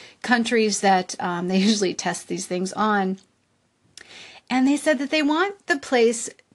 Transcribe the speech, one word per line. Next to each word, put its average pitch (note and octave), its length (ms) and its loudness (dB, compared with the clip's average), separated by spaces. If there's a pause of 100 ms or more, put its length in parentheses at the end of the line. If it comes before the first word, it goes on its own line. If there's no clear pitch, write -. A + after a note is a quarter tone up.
(220)
countries A3+ 600 0
that, F#3 360 2
um, F3+ 300 -4
they F#3+ 100 2
<laughs> G3 120 4
usually G3+ 240 0
test - 340 -6
these F3 180 -8
things F#3 280 -4
on. G3 440 0 (1300)
And C4 180 2
they C#4+ 80 4
said D4+ 220 0
that C#4 120 -6
they D#4 120 0
want E4 440 0
the E4+ 120 0
place A#3 500 0 (260)